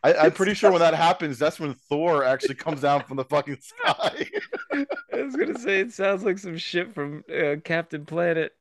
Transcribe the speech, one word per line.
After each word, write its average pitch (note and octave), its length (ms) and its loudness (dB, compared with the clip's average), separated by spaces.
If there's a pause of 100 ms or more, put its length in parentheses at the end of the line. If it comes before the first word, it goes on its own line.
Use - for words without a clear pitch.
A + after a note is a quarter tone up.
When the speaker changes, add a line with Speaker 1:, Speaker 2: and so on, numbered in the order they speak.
Speaker 1:
I, D3 120 6
I'm D#3 120 6
Speaker 2:
It's B2+ 100 4
Speaker 1:
pretty F#3+ 160 2
sure G3+ 180 6
when F3 100 4
Speaker 2:
just E3 100 8
Speaker 1:
that D#3 80 2
happens, E3 400 2
that's D3 200 0
when D3 160 -6 (140)
Thor D3+ 360 2
actually C3 320 0
comes D3+ 260 -4
down C#3+ 220 2
from C3 120 -12
the C3+ 80 -2
fucking C#3+ 380 -2
sky. - 640 -2 (460)
<laughs> C#4+ 120 -2 (300)
Speaker 2:
I - 80 -2
was C4+ 120 -8
gonna D4 240 -2
say, A#3 220 0
it A3+ 140 -4
sounds G3 300 -2
like F#3 140 0
some F3 200 -10
shit F3 340 -6
from, D3 320 -8 (100)
uh, D3 300 0
Captain E3 400 -6
Planet. E3 560 -2